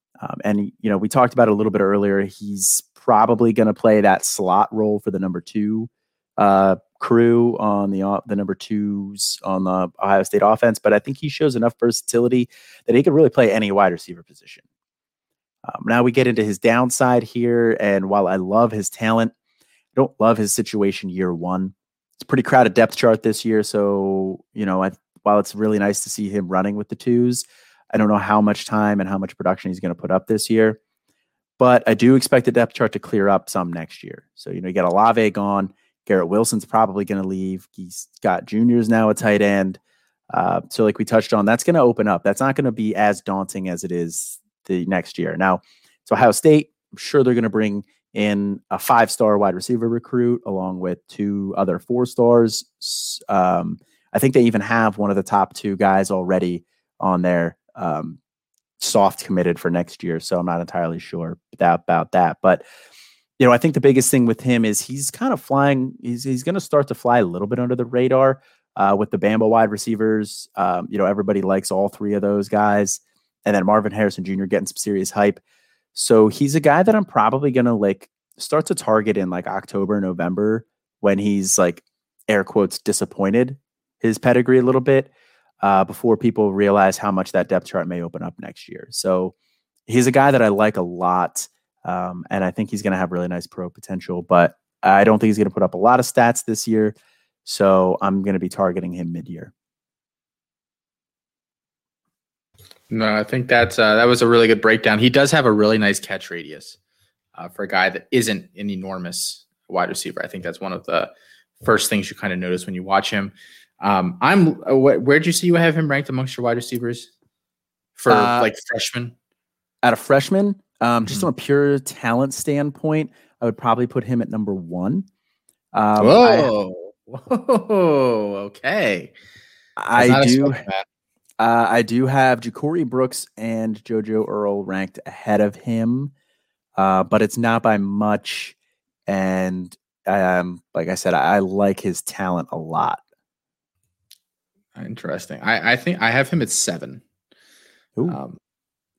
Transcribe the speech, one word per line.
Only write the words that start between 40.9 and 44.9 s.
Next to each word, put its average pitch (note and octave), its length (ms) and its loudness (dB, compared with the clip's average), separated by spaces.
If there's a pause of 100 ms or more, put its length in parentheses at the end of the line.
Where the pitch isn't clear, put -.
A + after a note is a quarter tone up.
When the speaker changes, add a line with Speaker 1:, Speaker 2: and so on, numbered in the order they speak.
Speaker 1:
we A2 60 -4
touched - 280 0
on, G2+ 120 2
that's A2+ 180 0
gonna E3 200 2
open A2+ 240 2
up. F#2+ 160 0
That's G2+ 160 -2
not C3+ 160 -2
gonna C3+ 160 -2
be G#2+ 240 -4
as G#2 260 0
daunting F#2+ 480 -6
as F2 140 -8
it F2 80 -8
is E2+ 480 -8 (260)
the F2+ 200 -4
next F#2 320 -4